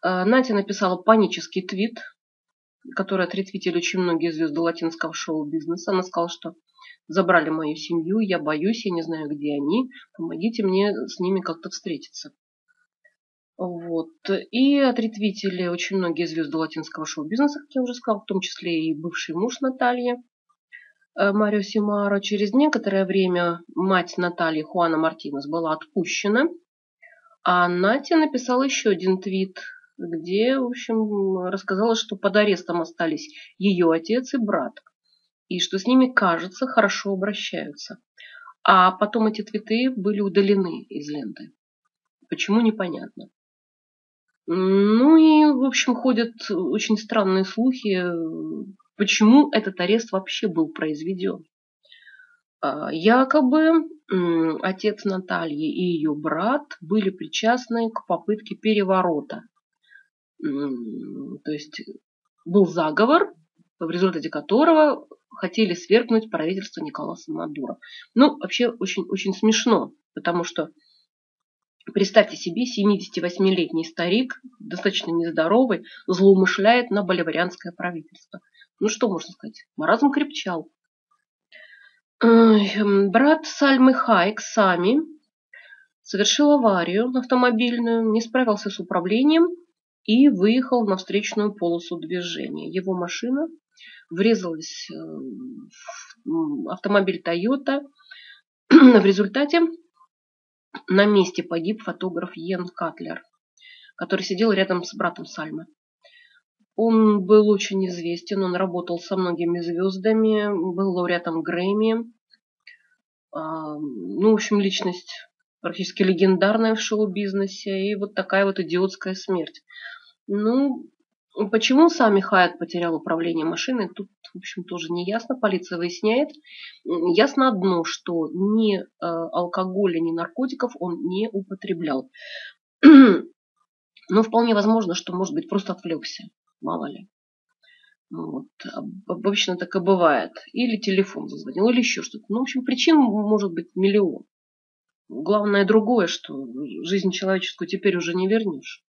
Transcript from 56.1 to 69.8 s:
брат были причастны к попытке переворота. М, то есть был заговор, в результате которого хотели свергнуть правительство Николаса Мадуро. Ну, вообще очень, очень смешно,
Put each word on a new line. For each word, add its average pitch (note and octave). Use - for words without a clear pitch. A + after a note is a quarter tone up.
брат E3
были F#3+
причастны A3+
к -
попытке G3
переворота. F#3
М, C3
то D3+
есть -
был F#3
заговор, G#3
в E3
результате F3
которого D4
хотели F#3
свергнуть A3
правительство F3
Николаса -
Мадуро. D#3
Ну, C#4+
вообще -
очень, G3
очень F#3+
смешно, A3